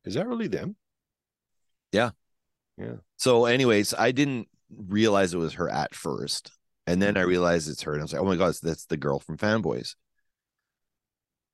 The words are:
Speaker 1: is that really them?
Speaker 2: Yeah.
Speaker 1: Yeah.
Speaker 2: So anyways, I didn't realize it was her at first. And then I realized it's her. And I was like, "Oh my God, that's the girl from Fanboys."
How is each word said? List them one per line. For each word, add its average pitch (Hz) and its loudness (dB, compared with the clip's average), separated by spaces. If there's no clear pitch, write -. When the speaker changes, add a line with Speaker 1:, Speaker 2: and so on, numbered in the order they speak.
Speaker 1:
is 95 -8
that 190 -4
really 233 -4
them? 156 -6
Speaker 2:
Yeah. 113 2
Speaker 1:
Yeah. 113 -12
Speaker 2:
So 120 4
anyways, 120 4
I 117 2
didn't 131 -2
realize 101 2
it 90 -4
was 80 -2
her 82 -2
at 73 -4
first. - -8
And 90 2
then 101 2
I 95 2
realized 87 2
it's 65 -10
her. 76 -4
And 73 -4
I - -6
was - -10
like, 78 -4
"Oh 90 0
my 95 2
God, 87 2
that's 80 -6
the 82 -4
girl 69 -4
from 80 -12
Fanboys." 101 -2